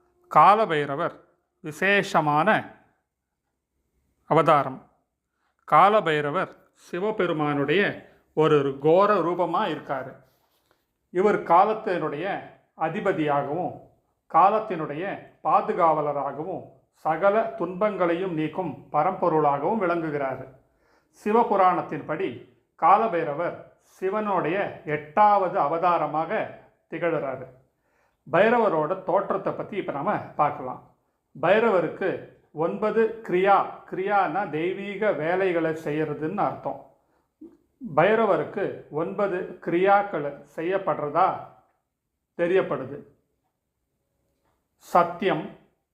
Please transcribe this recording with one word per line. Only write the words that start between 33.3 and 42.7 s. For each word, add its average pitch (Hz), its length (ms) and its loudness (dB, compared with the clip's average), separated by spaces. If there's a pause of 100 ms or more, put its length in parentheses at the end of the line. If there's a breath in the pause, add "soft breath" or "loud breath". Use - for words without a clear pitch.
கிரியானா 190 600 -2
தெய்வீக 190 640 -4
வேலைகளை 165 600 0 (120)
செய்யறதுன்னு 156 640 -4
அர்த்தம். - 300 -8 (1160)
பைரவருக்கு 190 720 2 (220)
ஒன்பது 185 760 -6
கிரியாக்கள் 180 640 0 (260)
செய்யப்படுறதா 160 720 -2 (1120)
தெரியப்படுது. 170 600 -2 (1800)